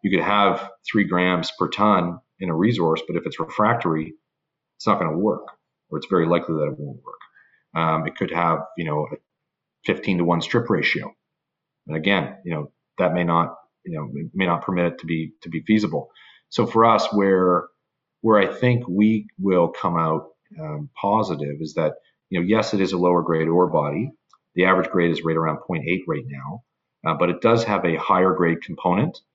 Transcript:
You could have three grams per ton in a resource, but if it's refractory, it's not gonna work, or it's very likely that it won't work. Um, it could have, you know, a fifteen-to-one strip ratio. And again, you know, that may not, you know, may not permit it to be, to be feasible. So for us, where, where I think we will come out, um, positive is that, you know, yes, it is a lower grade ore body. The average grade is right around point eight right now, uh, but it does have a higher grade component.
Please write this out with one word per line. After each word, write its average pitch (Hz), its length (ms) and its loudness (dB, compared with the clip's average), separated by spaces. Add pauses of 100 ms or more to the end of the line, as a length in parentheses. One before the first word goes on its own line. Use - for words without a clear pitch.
You 95 80 0
could 85 140 2
have 101 440 2 (200)
three 104 160 2
grams 90 520 0
per 101 120 0
ton 92 500 0 (200)
in 92 100 -4
a 80 60 -2
resource, 87 520 2
but 85 80 -6
if 82 100 -4
it's - 140 -10
refractory, 82 720 0 (640)
it's - 100 -4
not 101 120 2
gonna 80 180 -2
work, 104 300 -2 (420)
or 78 80 -8
it's - 100 -8
very 82 180 2
likely 85 300 0
that 76 160 -2
it 71 80 -12
won't 71 240 -12
work. - 180 -18 (540)
Um, 80 320 0
it - 80 -8
could 85 160 -4
have, 82 280 2 (180)
you 85 80 -6
know, 76 260 -2
a - 40 -10 (720)
fifteen-to-one 87 560 0
strip - 280 -2
ratio. - 440 -2 (760)
And 78 80 -6
again, 90 480 0
you 87 100 -6
know, 76 180 -6 (260)
that 87 160 2
may 87 100 0
not, 85 320 0 (300)
you 85 100 -10
know, 73 160 -8 (220)
may 95 120 0
not 85 180 0
permit 87 300 0
it - 60 -16
to - 60 -16
be, 80 360 -6
to 87 80 -16
be 80 120 -6
feasible. 101 480 0 (400)
So 107 160 0
for 113 200 4
us, 107 260 4
where, 92 560 4 (540)
where 110 180 6
I 95 140 2
think 123 340 0
we 107 400 2 (100)
will 92 320 2
come 85 280 -2
out, 80 320 0 (300)
um, 76 300 -10 (100)
positive 87 600 -2
is 78 140 -8
that, 78 220 -2 (340)
you 92 100 -2
know, 85 60 0
yes, 107 280 0
it 98 80 0
is 92 120 0
a 90 40 -2
lower 87 240 4
grade 80 260 0
ore 85 220 4
body. 78 420 -2 (440)
The 90 100 4
average 92 240 2
grade 85 220 2
is 78 120 -4
right 80 120 0
around 80 220 0 (100)
point 82 200 -6
eight 90 200 -2
right 73 180 -4
now, 69 380 -12 (420)
uh, 80 120 0
but 87 120 2
it - 120 -4
does 117 240 4
have 98 180 0
a 82 140 2
higher 92 360 2
grade 85 280 2
component. 92 580 -2 (160)